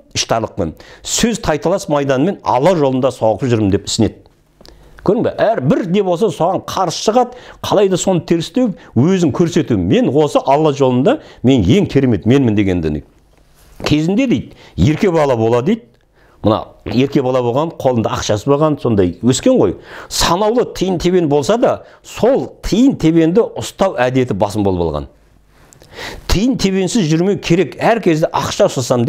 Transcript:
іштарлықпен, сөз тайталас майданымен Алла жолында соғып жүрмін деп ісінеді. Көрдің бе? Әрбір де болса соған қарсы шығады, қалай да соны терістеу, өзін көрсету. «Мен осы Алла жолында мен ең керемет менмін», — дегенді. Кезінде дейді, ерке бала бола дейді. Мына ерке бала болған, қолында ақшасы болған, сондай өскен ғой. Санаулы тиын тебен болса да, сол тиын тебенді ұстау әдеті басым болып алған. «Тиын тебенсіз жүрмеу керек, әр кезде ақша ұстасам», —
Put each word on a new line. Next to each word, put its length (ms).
іштарлықпен, 540
сөз 400
тайталас 420
майданымен 540
Алла 340
жолында 380
соғып 380
жүрмін 240
деп 100
ісінеді. 380
Көрдің 220
бе? 100
Әрбір 480
де 160
болса 320
соған 320
қарсы 400
шығады, 320
қалай 320
да 40
соны 280
терістеу, 480
өзін 340
көрсету. 460
«Мен 320
осы 320
Алла 320
жолында 460
мен 180
ең 260
керемет 380
менмін», — 320
дегенді. 460
Кезінде 400
дейді, 320
ерке 360
бала 260
бола 240
дейді. 240
Мына 260
ерке 360
бала 220
болған, 320
қолында 400
ақшасы 320
болған, 320
сондай 440
өскен 360
ғой. 140
Санаулы 560
тиын 240
тебен 300
болса 300
да, 260
сол 440
тиын 320
тебенді 480
ұстау 400
әдеті 400
басым 240
болып 220
алған. 220
«Тиын 280
тебенсіз 560
жүрмеу 320
керек, 320
әр 240
кезде 320
ақша 380
ұстасам», — 400